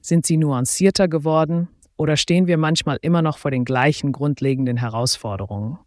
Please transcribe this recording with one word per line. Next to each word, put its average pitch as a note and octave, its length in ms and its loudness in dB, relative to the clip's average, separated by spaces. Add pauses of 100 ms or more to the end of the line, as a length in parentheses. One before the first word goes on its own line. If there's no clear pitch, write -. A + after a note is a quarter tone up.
Sind E3+ 240 0
sie E3 120 2
nuancierter D#3 720 2
geworden D#3+ 600 0 (280)
oder D3+ 200 0
stehen F3 320 2
wir F3 80 2
manchmal D#3 460 0
immer E3+ 200 2
noch D#3 160 -2
vor C#3+ 140 -4
den B2+ 120 0
gleichen C3 460 0
grundlegenden C3+ 680 -2
Herausforderungen? A2+ 1080 -4